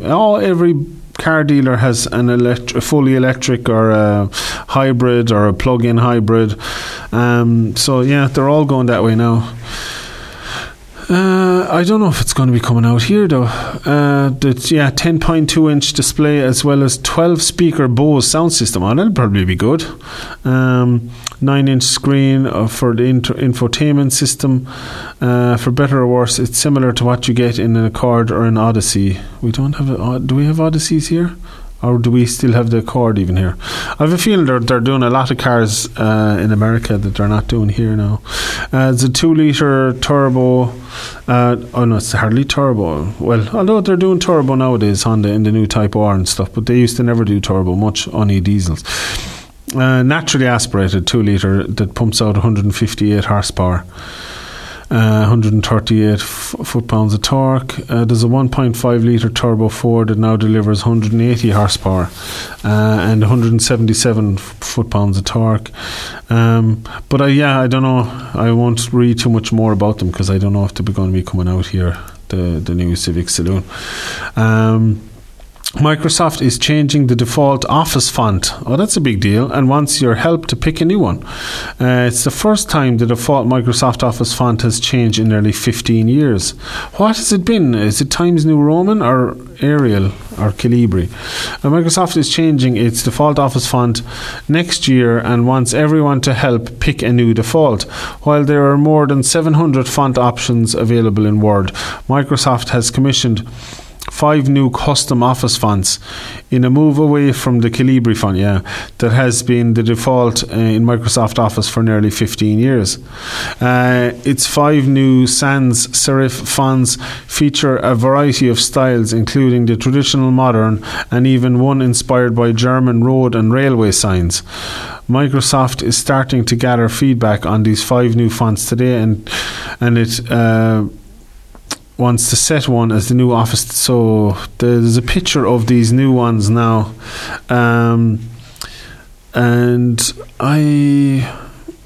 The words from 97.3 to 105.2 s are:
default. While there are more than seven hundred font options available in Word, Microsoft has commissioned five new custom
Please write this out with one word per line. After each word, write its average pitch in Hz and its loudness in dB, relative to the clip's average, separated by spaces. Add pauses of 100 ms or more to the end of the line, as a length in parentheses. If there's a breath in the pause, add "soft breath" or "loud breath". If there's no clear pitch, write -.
default. 113 0 (400 loud breath)
While 147 2
there 143 4
are 143 4
more 151 4
than 135 2
seven 160 0
hundred 139 2
font 139 0
options 120 0
available 110 2
in 107 2
Word, 101 2 (360 loud breath)
Microsoft 131 -2
has 117 -2
commissioned 127 0 (640 loud breath)
five 147 0
new 139 2
custom 135 -2